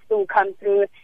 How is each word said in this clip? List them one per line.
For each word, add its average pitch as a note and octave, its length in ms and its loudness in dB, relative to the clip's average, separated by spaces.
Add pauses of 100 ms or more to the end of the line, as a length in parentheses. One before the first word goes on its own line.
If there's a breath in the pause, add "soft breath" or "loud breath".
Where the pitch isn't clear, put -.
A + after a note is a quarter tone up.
still G#3 200 0
come G3 300 0
through G3+ 300 0 (180 soft breath)